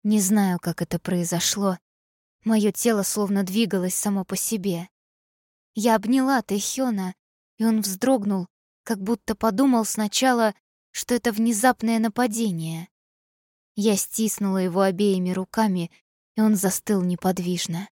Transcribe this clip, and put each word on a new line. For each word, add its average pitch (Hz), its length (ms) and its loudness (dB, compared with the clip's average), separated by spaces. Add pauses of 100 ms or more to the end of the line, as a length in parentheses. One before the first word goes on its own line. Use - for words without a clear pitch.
Не 214 180 2
знаю, 190 380 2
как - 220 -6
это 170 160 -4
произошло. 180 800 -2 (680)
Моё 214 260 4
тело 214 320 0
словно 202 400 -2
двигалось 185 520 -2
само 196 280 -2
по 190 140 -6
себе. 185 500 -4 (880)
Я 220 220 2
обняла 254 460 2
Тэхёна, 202 760 -4 (420)
и 220 80 0
он 220 160 2
вздрогнул, 196 680 0 (360)
как 208 180 -4
будто 220 340 -2
подумал 233 480 2
сначала, 220 720 0 (360)
что - 220 -4
это 240 200 0
внезапное 226 680 2
нападение. 208 880 -2 (880)
Я 208 220 2
стиснула 202 600 -2
его 185 200 0
обеими 190 520 2
руками, 185 600 -2 (440)
и 220 60 0
он 214 140 6
застыл 190 460 0
неподвижно. 180 960 -2